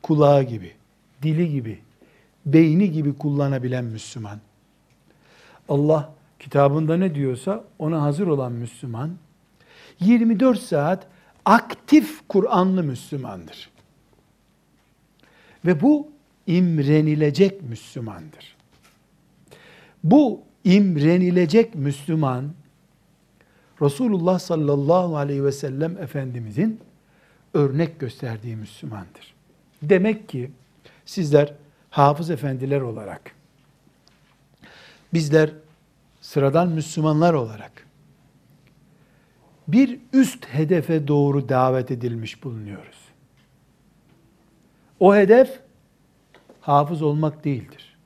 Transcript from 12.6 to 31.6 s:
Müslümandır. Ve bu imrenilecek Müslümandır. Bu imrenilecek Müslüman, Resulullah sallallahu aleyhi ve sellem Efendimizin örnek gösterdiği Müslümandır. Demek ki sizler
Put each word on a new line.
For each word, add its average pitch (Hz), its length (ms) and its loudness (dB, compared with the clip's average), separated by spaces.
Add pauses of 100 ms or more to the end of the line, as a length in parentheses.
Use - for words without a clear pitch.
Müslümandır. 120 880 -10 (1900)
Ve 165 160 2
bu 294 300 2 (360)
imrenilecek 156 1160 2
Müslümandır. 110 960 -16 (1500)
Bu 233 360 4 (240)
imrenilecek 180 1120 2
Müslüman, 139 680 -4 (1400)
Resulullah 180 560 0
sallallahu 156 800 0
aleyhi 143 280 -4
ve 139 80 0
sellem 151 460 -8
Efendimizin 135 800 -6 (760)
örnek 147 460 -2
gösterdiği 113 560 -10
Müslümandır. 107 800 -16 (480)
Demek 190 460 0
ki 131 220 -10 (540)
sizler 147 500 0 (360)